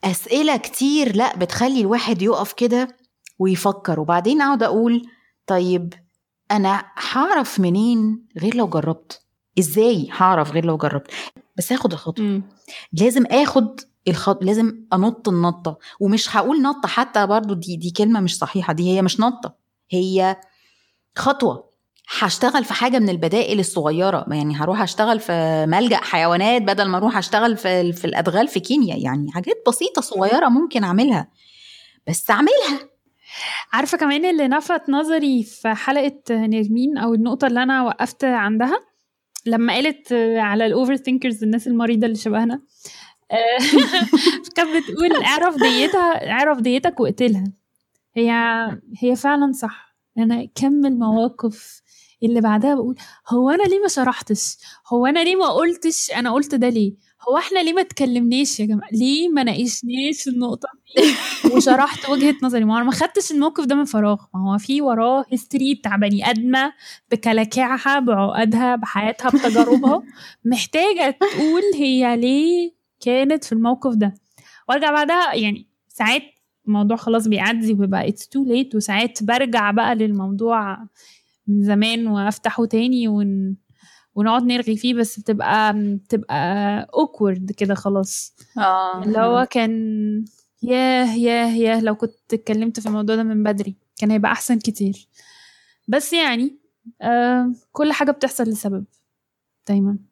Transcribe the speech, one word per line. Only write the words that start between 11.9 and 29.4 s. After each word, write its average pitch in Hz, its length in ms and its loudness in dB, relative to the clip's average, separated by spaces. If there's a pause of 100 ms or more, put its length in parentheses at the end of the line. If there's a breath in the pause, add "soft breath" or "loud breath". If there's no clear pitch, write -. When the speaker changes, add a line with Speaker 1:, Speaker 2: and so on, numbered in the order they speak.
Speaker 1:
الخطوة. 165 320 -6
Speaker 2:
مم. 202 180 -2 (500 loud breath)
Speaker 1:
لازم 233 340 2
آخد 262 540 0 (280)
الخط-، 185 360 -2
لازم 220 480 0
أنط 214 360 0
النطة. 175 500 -2 (220 loud breath)
ومش 202 360 0
هقول 262 260 2
نطة 277 260 -2
حتى، 226 380 0
برضو 208 280 0
دي، 175 220 -8
دي 170 140 -6
كلمة 208 300 2
مش 180 180 -2
صحيحة، - 340 -4
دي 180 240 0
هي 196 60 2
مش 185 180 0
نطة، 240 340 -2 (360)
هي 185 460 0 (800 soft breath)
خطوة. 254 580 -2 (440)
هشتغل 247 460 0
في 220 80 -8
حاجة 247 260 0
من 214 100 2
البدائل 185 520 -2
الصغيرة، 175 680 -2
ما 147 80 -4
يعني 147 200 -2
هروح 185 260 -2
أشتغل 214 380 0
في 160 480 -2
ملجأ 220 280 2
حيوانات 185 680 0
بدل 202 260 0
ما 185 80 -2
أروح 214 200 0
أشتغل 214 400 0
في 185 240 0
ال-، 175 120 0
في 175 120 -10
الأدغال 180 440 0
في 190 120 -4
كينيا، 233 360 0
يعني 143 360 -4
حاجات 185 220 -4 (140)